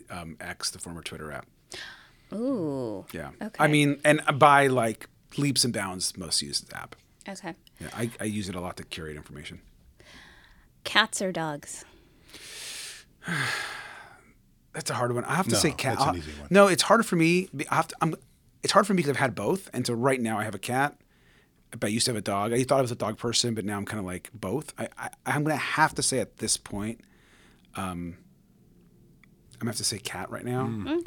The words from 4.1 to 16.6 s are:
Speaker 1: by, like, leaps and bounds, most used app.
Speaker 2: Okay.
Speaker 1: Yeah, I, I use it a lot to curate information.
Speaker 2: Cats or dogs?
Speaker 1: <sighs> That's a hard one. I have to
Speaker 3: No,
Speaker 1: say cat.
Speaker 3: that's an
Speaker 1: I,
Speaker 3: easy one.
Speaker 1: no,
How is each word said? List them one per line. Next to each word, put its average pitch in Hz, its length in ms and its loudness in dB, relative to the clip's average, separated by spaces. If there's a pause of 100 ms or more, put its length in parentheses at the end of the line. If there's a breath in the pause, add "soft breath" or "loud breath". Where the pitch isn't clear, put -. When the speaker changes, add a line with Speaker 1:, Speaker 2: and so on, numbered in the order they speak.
Speaker 1:
by, 143 280 10
like, 117 400 0 (300)
leaps 143 260 2
and 123 100 2
bounds, 95 440 -4
most 82 240 -2
used 71 320 -6
app. - 220 -12 (320)
Speaker 2:
Okay. 190 260 -12 (260)
Speaker 1:
Yeah, - 140 -10
I, 117 160 -4 (100)
I - 40 -6
use 107 260 -4
it 92 60 -8
a 90 60 -6
lot 90 160 -8
to 98 60 -14
curate 78 340 -10
information. 76 420 -14 (1300 loud breath)
Speaker 2:
Cats - 360 2
or 190 120 0
dogs? 160 500 -6 (1400 loud breath)
Speaker 1:
<sighs> 175 60 -4 (1400 loud breath)
That's - 160 -6
a 151 40 -2
hard 120 200 0
one. 120 120 -2
I 131 100 0
have 180 120 2
to - 60 2
Speaker 3:
No, 110 40 4
Speaker 1:
say 147 140 4
cat. 120 260 -2
Speaker 3:
that's 135 120 2
an 160 60 0
Speaker 1:
I, - 40 -4
Speaker 3:
easy 76 200 -10
one. - 120 -14
Speaker 1:
no, 202 160 10